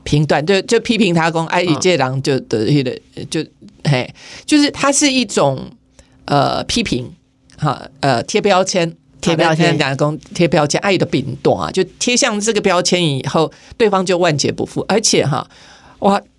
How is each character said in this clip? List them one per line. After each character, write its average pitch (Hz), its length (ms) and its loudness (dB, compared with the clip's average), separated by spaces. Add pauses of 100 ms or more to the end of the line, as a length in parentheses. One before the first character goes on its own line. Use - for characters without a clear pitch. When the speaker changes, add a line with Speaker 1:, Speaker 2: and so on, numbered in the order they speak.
Speaker 1:
评 147 240 2
断， 151 180 0
就， 190 180 2
就 226 180 0
批 220 180 0
评 180 160 2
他 165 160 2
说 165 120 -2 (100)
，“哎， 180 100 0
Speaker 2:
嗯。 180 60 -2
Speaker 1:
你 151 80 0
这 175 200 2
人 131 260 -2
就， 135 180 0
就， - 180 -4 (720)
就， 160 140 -4 (400)
嘿， 127 280 -2 (320)
就 302 160 4
是 294 100 2
它 277 200 0
是 285 220 2
一 254 120 0
种， 135 460 -2 (540)
呃， 139 400 0
批 - 180 -2
评， 127 300 -6 (440)
哈， 143 240 -4 (200)
呃， 135 220 0
贴 - 180 -2
标 190 240 2
签。” 170 320 -2 (240)
Speaker 2:
贴 165 160 0
标 160 180 2
签。 165 240 2
Speaker 1:
讲 139 180 -2
讲 147 140 0
说 156 80 -6 (160)
贴 170 140 2
标 147 180 2
签 151 160 -2
，“哎， 202 100 0
你 170 60 2
的 170 80 0
评 135 360 -4
断 95 240 0
啊， - 40 -6
就 185 140 -2 (160)
贴 247 160 0
上 226 240 0
这 220 120 -2
个 208 80 -2
标 185 220 2
签 180 220 0
以 139 220 -2
后， 156 260 0 (240)
对 220 120 2
方 190 160 0
就 175 140 0
万 170 180 2
劫 120 140 -2
不 113 160 -4
复。” - 220 -6
而 196 120 2
且 - 240 2
哈， 139 220 -4 (540)
我， 202 200 2 (180)